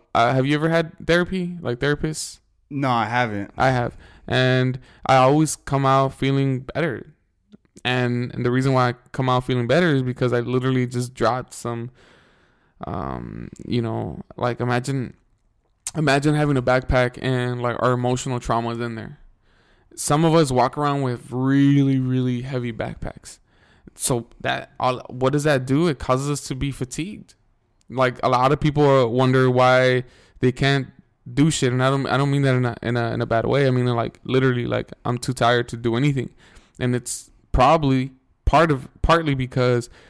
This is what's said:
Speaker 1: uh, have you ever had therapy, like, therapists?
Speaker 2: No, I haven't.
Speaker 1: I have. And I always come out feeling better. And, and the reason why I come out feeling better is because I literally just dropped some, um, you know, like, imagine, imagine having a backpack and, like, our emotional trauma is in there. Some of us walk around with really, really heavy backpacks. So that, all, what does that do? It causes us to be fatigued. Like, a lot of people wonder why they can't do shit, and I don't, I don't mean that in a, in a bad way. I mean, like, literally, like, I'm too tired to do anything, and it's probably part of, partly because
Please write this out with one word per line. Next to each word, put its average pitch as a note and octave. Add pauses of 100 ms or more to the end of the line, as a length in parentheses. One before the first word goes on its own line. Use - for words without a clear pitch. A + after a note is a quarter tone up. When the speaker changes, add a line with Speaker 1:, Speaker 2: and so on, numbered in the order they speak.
(160)
Speaker 1:
uh, A#2+
have C3
you C#3+
ever D3+
had E3 (120)
therapy, F3
like, B2
therapists? D3 (300)
Speaker 2:
No, C#3
I A#2
haven't. A2
Speaker 1:
I C3
have. A#2+ (300)
And B2+ (260)
I C3+
always D3
come C#3
out C3+
feeling C3+
better. C3 (720)
And, B2
and B2
the B2
reason C3
why B2+
I A#2+ (180)
come C3
out B2+
feeling B2
better D#3+
is C3
because B2+
I A#2+
literally B2
just B2
dropped A#2
some, A#2 (960)
um, A#1+ (160)
you A#2+
know, A2+ (160)
like, A#2+
imagine, B2 (800)
imagine D3
having D3
a B2+
backpack B2+
and, B2
like, A#2+
our B2
emotional B2
trauma A#2
is A#2
in A#2+
there. A2 (800)
Some D3+
of D#3+
us D#3
walk B2
around C#3+
with B2
really, C3+
really B2+
heavy B2
backpacks. - (560)
So A#2+ (140)
that, C3
all, B2 (100)
what C3
does D3
that C#3
do? C#3+
It C#3+
causes C3
us D3
to C#3
be C#3
fatigued. D#3 (560)
Like, B2+
a -
lot B2+
of D3
people C#3
wonder B2+
why B2+ (380)
they B2+
can't C#3 (420)
do C#3
shit, C3
and B2+
I C3
don't, C#3
I B2+
don't C#3+
mean C#3
that C3 (260)
in A#2+
a, A#2
in A2+
a A#2
bad A2+
way. C3
I C3
mean, B2
like, A#2
literally, B2+
like, A#2 (140)
I'm B2
too B2+
tired A#2+
to A#2
do A#2
anything, C3+ (460)
and B2
it's - (220)
probably C3+ (340)
part D#3
of, C3+ (140)
partly D#3+
because B2 (200)